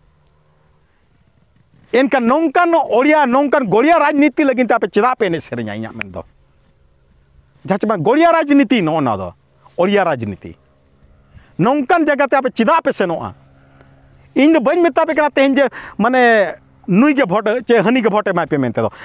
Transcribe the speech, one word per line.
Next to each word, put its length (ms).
ᱮᱱᱠᱷᱟᱱ 320
ᱱᱚᱝᱠᱟᱱ 480
ᱚᱲᱤᱭᱟ, 540
ᱱᱚᱝᱠᱟᱱ 420
ᱜᱚᱲᱤᱭᱟ 320
ᱨᱟᱡᱽᱱᱤᱛᱤ 440
ᱞᱟᱹᱜᱤᱫ 240
ᱛᱮ 60
ᱟᱯᱮ 140
ᱪᱮᱫᱟᱜ 300
ᱯᱮ 80
ᱮᱱᱮᱡ 180
ᱥᱮᱨᱮᱧᱟ? 320
ᱤᱧᱟᱹᱜ 160
ᱢᱮᱱᱫᱚ 320
ᱡᱟᱦᱟᱸ 120
ᱪᱮ 80
ᱵᱟᱝ 160
ᱜᱚᱲᱤᱭᱟ 300
ᱨᱟᱡᱽᱱᱤᱛᱤ, 480
ᱱᱚᱜᱼᱚ 200
ᱱᱚᱣᱟ 160
ᱫᱚ 180
ᱚᱲᱤᱭᱟ 320
ᱨᱟᱡᱽᱱᱤᱛᱤ᱾ 480
ᱱᱚᱝᱠᱟᱱ 480
ᱡᱟᱭᱜᱟ 220
ᱛᱮ 80
ᱟᱯᱮ 140
ᱪᱮᱫᱟᱜ 320
ᱯᱮ 100
ᱥᱮᱱᱚᱜᱼᱟ? 420
ᱤᱧ 200
ᱫᱚ 60
ᱵᱟᱹᱧ 200
ᱢᱮᱛᱟ 240
ᱯᱮ 100
ᱠᱟᱱᱟ 160
ᱛᱮᱦᱮᱧ 260
ᱡᱮ, 120
ᱢᱟᱱᱮ, 560
ᱱᱩᱭ 280
ᱜᱮ 120
ᱵᱷᱳᱴ 180
ᱪᱮ 160
ᱦᱟᱹᱱᱤ 180
ᱜᱮ 80
ᱵᱷᱳᱴ 180
ᱮᱢᱟᱭ 200
ᱯᱮ 100
ᱢᱮᱱᱛᱮ 240
ᱫᱚ᱾ 100